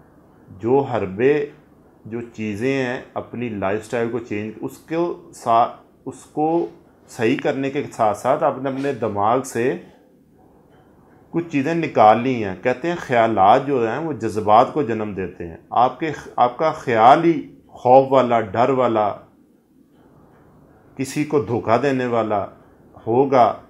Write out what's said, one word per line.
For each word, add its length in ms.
जो 340
हरबे, 760
जो 140
चीज़ें 520
हैं 440
अपनी 320
लाइफस्टाइल 600
को 80
चेंज, 340
उसको 680
सा-, 720
उसको 680
सही 280
करने 340
के 140
साथ 300
साथ 300
आपने 260
अपने 240
दिमाग 500
से 400
कुछ 200
चीज़ें 240
निकाल 440
ली 220
हैं। 200
कहते 260
हैं 120
ख्यालात 600
जो 260
हैं 120
वो 140
जज्बात 600
को 100
जन्म 320
देते 280
हैं। 300
आपके, 380
आपका 320
ख्याल 520
ही 100
खौफ 300
वाला, 300
डर 300
वाला, 380
किसी 260
को 160
धोखा 380
देने 280
वाला 440
होगा 440